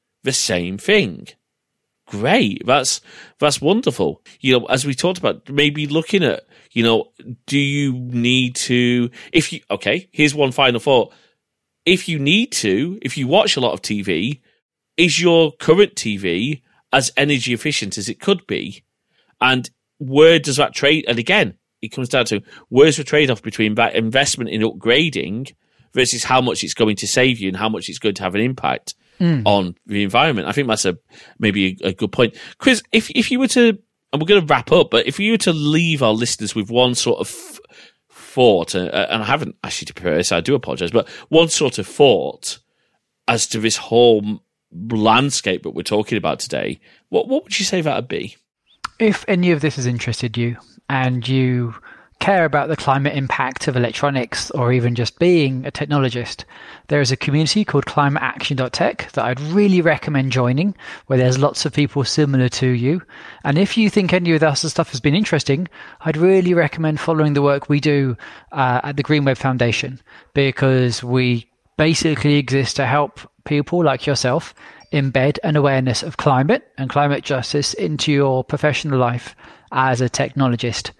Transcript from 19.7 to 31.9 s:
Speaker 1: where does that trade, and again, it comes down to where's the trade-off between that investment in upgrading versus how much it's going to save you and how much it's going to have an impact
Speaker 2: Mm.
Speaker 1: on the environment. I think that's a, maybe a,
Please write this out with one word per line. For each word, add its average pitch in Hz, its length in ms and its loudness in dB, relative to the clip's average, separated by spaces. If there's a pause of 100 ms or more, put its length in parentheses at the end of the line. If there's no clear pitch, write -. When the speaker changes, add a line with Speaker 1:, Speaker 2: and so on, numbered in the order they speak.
Speaker 1:
where 151 400 6
does 143 200 -4
that - 160 0
trade, 151 340 0
and 117 100 -2
again, 147 380 0 (240)
it 113 80 -10
comes 127 220 -8
down 123 160 0
to 101 160 -4 (260)
where's 139 300 6
the 147 60 -8
trade-off 139 380 0
between 107 340 -2
that 117 200 0
investment 113 540 0
in 107 100 -4
upgrading 113 960 -2 (400)
versus 123 300 0
how 131 180 2
much 123 200 -2
it's - 120 -8
going 107 220 0
to 98 100 -8
save 127 340 2
you 95 80 -4
and 92 80 -4
how 110 140 -2
much 95 180 -8
it's 85 100 -14
going 104 180 -2
to 95 60 -12
have 92 120 -4
an 101 80 0
impact 120 520 -4 (260)
Speaker 2:
Mm. 165 260 2
Speaker 1:
on 98 300 2 (100)
the 101 160 -2
environment. 107 460 0
I - 40 -2
think 139 140 -2
that's 110 180 -2
a, 90 140 -2 (400)
maybe 98 460 0
a, 98 60 -2